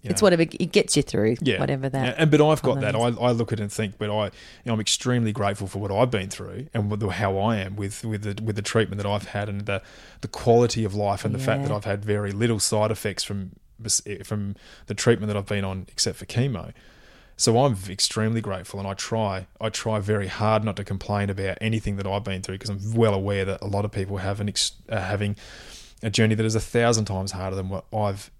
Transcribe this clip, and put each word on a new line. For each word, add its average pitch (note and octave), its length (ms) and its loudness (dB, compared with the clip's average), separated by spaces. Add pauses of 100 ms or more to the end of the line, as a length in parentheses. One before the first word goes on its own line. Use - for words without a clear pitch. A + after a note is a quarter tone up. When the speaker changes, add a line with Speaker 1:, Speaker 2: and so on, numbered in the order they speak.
Speaker 1:
You G3+ 80 -6
Speaker 2:
It's - 100 2
Speaker 1:
know? G#3 60 6
Speaker 2:
whatever, F3 160 6
it E3 300 -2
gets - 240 2
you D3 60 4
through A2 380 2
Speaker 1:
Yeah. A2 180 2
Speaker 2:
whatever C3+ 300 -2
that C3 160 -2
Speaker 1:
Yeah, B2 140 0
and, D#3+ 120 6
but D3 100 8
I've D3+ 220 6
got C3 160 2
Speaker 2:
problem - 40 -2
Speaker 1:
that. G#2+ 120 0
Speaker 2:
is. A#2 240 2
Speaker 1:
I, - 60 -2
I B2 80 6
look A#2 180 0
at G#2+ 80 -2
it G#2+ 40 -4
and G2+ 100 -6
think, G#2 260 -4
but G#2 120 -4
I, G#2+ 160 0
you F#2 40 -6 (360)
know, A#2 80 0
I'm G#2+ 60 0
extremely A#2 520 0
grateful G2+ 340 -2
for F#2+ 140 -8
what G2+ 100 -4
I've A#2+ 220 4
been G2 160 -2
through G2 460 -10
and G#2 160 0
with G#2 100 -2
the, G#2+ 80 0
how G2 300 0
I A2 180 2
am F#2+ 180 -4
with, G2+ 300 -6
with G#2+ 180 -4
the, G#2 180 -6
with A2 140 -2
the G#2 80 -4
treatment G2+ 400 0
that G2+ 60 -2
I've G2+ 200 -2
had G#2 200 -4
and G2+ 180 -6
the, G2 160 -2 (380)
the A2 80 -8
quality A#2 560 4
of G2 100 -2
life G2+ 300 -2
and G#2+ 100 0
the B2+ 60 -4
fact B2 220 0
that C#3 80 -2
Speaker 2:
Yeah. G#2+ 60 0
Speaker 1:
I've G#2 100 -6
had G2+ 180 -4
very G#2 260 0
little G#2+ 300 0
side G#2+ 320 2
effects G#2 320 -4
from, G2 280 -8 (720)
from G2+ 320 -4 (320)
the G#2+ 80 -6
treatment G#2+ 340 4
that G#2 80 0
I've G2 100 -4
been G2+ 180 -2
on F#2+ 260 -6
except - 280 -2
for - 80 -14
chemo. A#2 460 -2 (640)
So A2+ 280 4
I'm C3 100 4
v-, F#2+ 180 -8
extremely A2 500 0
grateful, F#2+ 360 -8
and G2 100 -6
I G2 60 -4
try, G2 520 -2 (140)
I A2 100 -2
try A2 280 -2
very G2+ 300 0
hard G#2+ 340 2
not G#2+ 140 -2
to G2 80 -6
complain G2+ 460 -2
about G2 300 -4
anything A2 360 0
that G2 100 -6
I've G2 160 -2
been F#2+ 200 -6
through F#2+ 160 -8
'cause G#2+ 120 -10
I'm G2+ 240 -4
well A2+ 200 6
aware G2 320 0
that F#2+ 160 -4
a G2+ 40 -6
lot G2+ 180 0
of G2+ 80 -2
people G2 260 -4
have G2 220 -2
an G#2 80 0
ex-, - 240 0 (180)
are A2 100 -2
having G2+ 360 0 (680)
a A2+ 80 -2
journey A2 260 4
that A2 100 2
is A2 80 0
a A2 60 4
thousand A#2 460 2
times F#2+ 260 -4
harder F#2 240 -4
than F#2+ 140 -4
what G2 220 -8
I've G2+ 480 -2